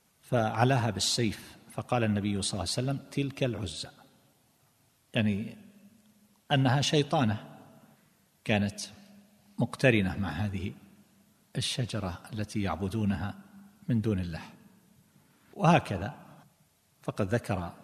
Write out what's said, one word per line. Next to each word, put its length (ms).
فعلاها 680
بالسيف، 680
فقال 320
النبي 380
صلى 120
الله 240
عليه 140
وسلم: 80
"تلك 320
العزى"، 460
يعني 440
أنها 300
شيطانة 800
كانت 360
مقترنة 580
مع 120
هذه 440
الشجرة 640
التي 280
يعبدونها 720
من 120
دون 180
الله. 220
وهكذا 640
فقد 340
ذكر 380